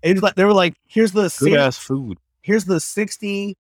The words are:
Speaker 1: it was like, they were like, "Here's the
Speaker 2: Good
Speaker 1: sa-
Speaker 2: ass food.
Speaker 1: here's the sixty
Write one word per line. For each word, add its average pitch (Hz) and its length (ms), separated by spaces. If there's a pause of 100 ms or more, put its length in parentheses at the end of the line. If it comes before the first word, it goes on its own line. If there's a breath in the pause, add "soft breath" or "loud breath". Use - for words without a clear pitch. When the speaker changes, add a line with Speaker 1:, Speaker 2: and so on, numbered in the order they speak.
Speaker 1:
it 165 120
was 190 100
like, 196 120
they 185 100
were 208 80
like, 180 220 (120)
"Here's 220 260
the 214 100 (160)
Speaker 2:
Good 156 140
Speaker 1:
sa- - 20
Speaker 2:
ass 139 220
food. 135 400 (240)
Speaker 1:
here's 208 240
the 180 140
sixty 202 760 (120)